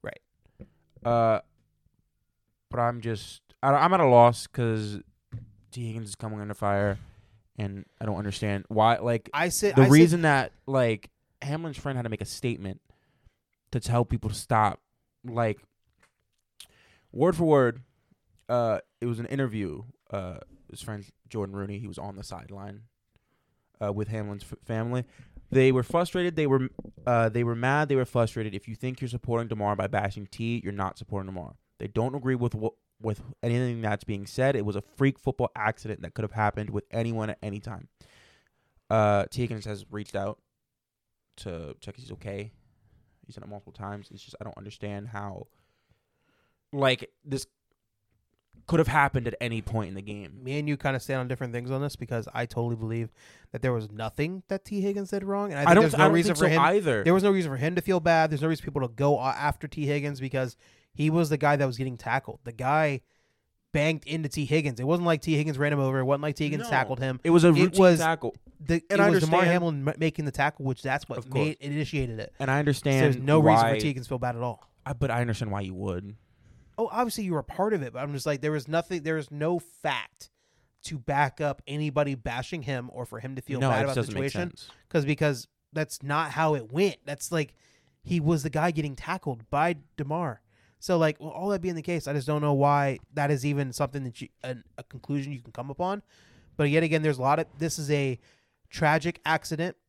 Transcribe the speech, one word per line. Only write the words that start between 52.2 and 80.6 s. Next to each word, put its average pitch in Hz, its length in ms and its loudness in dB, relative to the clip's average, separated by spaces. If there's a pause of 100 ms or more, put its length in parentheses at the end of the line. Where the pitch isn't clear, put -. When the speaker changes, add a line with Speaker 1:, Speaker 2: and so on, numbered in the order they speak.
Speaker 1:
I 120 140 -4
totally 117 300 -2
believe 113 360 -6 (400)
that 117 100 -8
there 127 100 2
was 110 180 -4
nothing 143 580 -6
that 190 160 -6
T. 208 160 -6
Higgins 196 300 -4
did 196 140 -4
wrong. 202 260 -4
And 143 80 -6
I 143 40 0
think 160 80 6
Speaker 2:
I 170 40 12
don't, 208 80 10
Speaker 1:
there's 151 120 4
Speaker 2:
I 139 40 0
Speaker 1:
no 185 60 8
Speaker 2:
don't 165 100 6
Speaker 1:
reason 170 200 4
Speaker 2:
think 147 40 -4
Speaker 1:
for 156 60 4
Speaker 2:
so - 60 6
Speaker 1:
him, 165 100 4
Speaker 2:
either. 151 440 4
Speaker 1:
there 165 80 6
was 190 100 6
no 202 80 4
reason 180 200 2
for 135 80 -4
him 160 160 0
to 175 80 0
feel 185 180 2
bad. 160 300 4
There's 143 120 -2
no 160 60 0
reason 160 140 -2
for - 80 -8
people 135 180 -2
to 117 60 -10
go 143 240 2
a-, 131 160 -2
after 143 340 -4
T. 151 180 -6
Higgins 143 340 -2
because 131 360 -4 (380)
he 151 160 2
was 160 180 4
the 147 80 2
guy 147 200 2
that 139 100 2
was 127 100 -4
getting 131 200 -6
tackled. - 480 -6
The 120 80 -12
guy 139 500 0 (680)
banged 156 340 0
into 156 240 -4
T. 151 160 -2
Higgins. 143 340 0
It 127 60 -4
wasn't 175 200 0
like 165 140 2
T. 160 160 0
Higgins 147 220 0
ran 147 140 2
him 143 80 0
over. 131 180 2
It 131 60 0
wasn't 143 180 2
like 151 140 -4
T. 156 80 -2
Higgins 147 180 -2
Speaker 2:
No. - 80 -6
Speaker 1:
tackled 131 300 0
him. 131 240 -4
Speaker 2:
It 165 60 4
was 165 140 10
a 175 40 10
Speaker 1:
It 170 40 10
Speaker 2:
routine 180 280 6
Speaker 1:
was 180 180 8
Speaker 2:
tackle. 160 360 0 (260)
Speaker 1:
the, 160 140 0 (140)
Speaker 2:
And 202 100 2
Speaker 1:
it - 20 6
Speaker 2:
I 202 100 8
Speaker 1:
was - 100 6
Damar 160 200 4
Speaker 2:
understand. 185 120 6
Speaker 1:
Hamlin 165 320 0
ma-, 151 140 0
making 160 260 -2
the 143 80 -4
tackle, 143 320 -2
which 131 160 -2
that's 135 260 -4
what 123 120 -8
Speaker 2:
Of 120 100 -12
course. 131 60 -10 (100)
Speaker 1:
made, 156 160 -2
it 139 60 -12
initiated 143 520 -4
it. - 200 -10
Speaker 2:
And 135 120 -2
I 143 100 2
understand 139 440 2
Speaker 1:
There's 131 180 0
no 147 180 6
reason 113 260 6
for 113 60 2
Speaker 2:
why 110 60 0
Speaker 1:
T. 110 100 0
Higgins 127 180 -6
to - 40 -10
feel 127 80 -4
bad 120 180 -4
at 117 60 -6
all. 120 280 -8 (160)
Speaker 2:
I, 135 80 -6
but 123 160 -2
I 120 100 0
understand 117 300 -2
why 101 120 -4
you 95 120 -8
would. 98 400 -6 (640)
Speaker 1:
Oh, 226 140 -2
obviously 220 320 -2
you 180 120 -2
were 151 40 0
a 135 60 -4
part 208 280 -2
of 175 100 0
it, 120 100 -8
but 123 100 -8
I'm 147 100 -6
just 139 140 -6
like, 143 140 -2
there 151 100 -2
was 147 160 -4
nothing, 165 380 -4
there 160 100 -2
was 151 160 -6
no 156 300 -2
fact - 720 -8 (540)